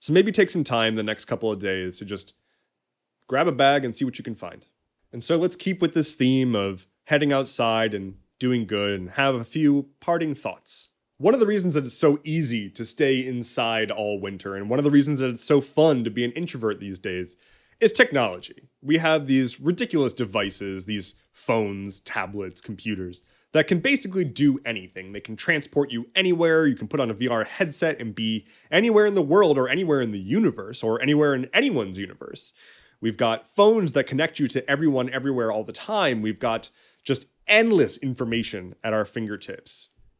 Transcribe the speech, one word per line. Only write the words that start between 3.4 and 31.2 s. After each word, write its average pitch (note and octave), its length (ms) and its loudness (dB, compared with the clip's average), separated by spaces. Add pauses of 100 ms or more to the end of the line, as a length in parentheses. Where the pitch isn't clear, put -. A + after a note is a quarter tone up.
a D#3 40 2
bag C#3 320 4
and A#2 120 -6
see C#3 80 -4
what B2 140 -4
you A2+ 60 -12
can A#2 100 -10
find. - 320 -16 (460)
And A#2+ 120 -10
so E3 120 2
let's F3+ 200 0
keep F#3+ 240 -4
with E3+ 140 0
this D#3 200 0
theme B2+ 400 2
of G2 320 -4 (180)
heading D3 280 2
outside A2+ 640 0
and G2 220 -8 (220)
doing B2 280 0
good G2+ 320 -2
and F2+ 120 -10
have C#3 240 2
a A#2 100 -6
few C#3+ 440 2 (120)
parting E3+ 340 -2
thoughts. - 560 -12 (260)
One E3 160 4
of C4+ 80 4
the G#3+ 60 4
reasons F#3 280 0
that C#3+ 100 0
it's A#2+ 100 -8
so D3 300 4
easy A#2+ 460 -2
to - 140 -10
stay C3+ 400 0
inside A2+ 680 -2
all G#2 300 -4
winter, G2 360 -8
and G2+ 120 -8
one B2+ 120 -2
of C#3+ 40 0
the C#3+ 60 2
reasons C#3+ 300 4
that C3 100 -2
it's A#2+ 140 -8
so C#3+ 160 4
fun C#3+ 440 2
to A2+ 60 -4
be A#2+ 140 -4
an A#2+ 80 -4
introvert A#2 480 -6
these G2 180 -12
days, F2+ 380 -8 (440)
is A3 120 4
technology. B2+ 760 0 (140)
We D3+ 160 2
have D#3 280 2
these C3 340 2
ridiculous D#3 520 0
devices, G2 720 -4
these G2+ 300 -8 (180)
phones, G2+ 680 -2
tablets, G2 600 -8
computers, F#2 600 -8 (300)
that D#3 160 4
can F3+ 100 2
basically F#3+ 460 0
do C#3 400 2
anything. F#2+ 480 -10
They G#2 80 -12
can A2 160 -12
transport C#3+ 560 -2
you A#2+ 240 -6
anywhere. E3+ 500 4
You C#3 80 4
can - 140 -8
put C#3+ 120 -2
on A#2 100 0
a G#2+ 40 -4
V A#2+ 140 -2
R A2+ 160 0
headset D#3+ 560 -4
and A2+ 140 -8
be A2 320 -4 (240)
anywhere G#3+ 360 6
in G3+ 80 2
the F#3+ 80 4
world D#3 340 6
or B2+ 120 2
anywhere D3+ 320 2
in A2+ 100 0
the G2+ 80 -6
universe A2+ 640 0
or A2+ 180 0
anywhere D3 340 4